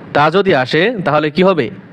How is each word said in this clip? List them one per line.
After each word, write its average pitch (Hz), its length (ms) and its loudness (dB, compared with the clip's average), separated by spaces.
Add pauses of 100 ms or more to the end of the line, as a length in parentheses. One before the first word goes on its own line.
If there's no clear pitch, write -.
(140)
তা 147 180 2
যদি 190 240 2
আসে, 151 380 0 (120)
তাহলে 151 240 0
কি 180 140 0
হবে? 156 260 2 (240)